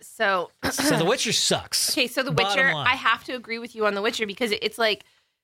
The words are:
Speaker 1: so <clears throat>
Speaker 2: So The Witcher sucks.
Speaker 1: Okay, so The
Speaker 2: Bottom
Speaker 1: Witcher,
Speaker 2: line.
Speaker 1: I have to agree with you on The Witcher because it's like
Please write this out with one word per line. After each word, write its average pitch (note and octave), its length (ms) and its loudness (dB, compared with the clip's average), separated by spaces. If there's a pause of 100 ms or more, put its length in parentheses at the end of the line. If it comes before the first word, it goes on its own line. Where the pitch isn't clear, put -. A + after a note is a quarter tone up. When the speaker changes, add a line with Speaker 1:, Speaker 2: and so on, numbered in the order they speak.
Speaker 1:
so G3 520 -2 (100)
<clears throat> - 80 -2
Speaker 2:
So - 260 0
The E3 80 2
Witcher A3+ 280 2
sucks. - 580 0
Speaker 1:
Okay, C4 160 2
so C4 160 -2
The C4+ 80 -2
Speaker 2:
Bottom G3+ 320 0
Speaker 1:
Witcher, C4+ 120 4
Speaker 2:
line. - 120 -2
Speaker 1:
I B3+ 80 4
have B3 300 0
to D#4 100 -8
agree A3+ 240 -8
with A#3 160 -12
you G#3+ 120 0
on G3+ 100 2
The G3 60 -2
Witcher A#3 220 0
because G#3 280 -2
it's - 260 -4
like A3+ 260 0 (400)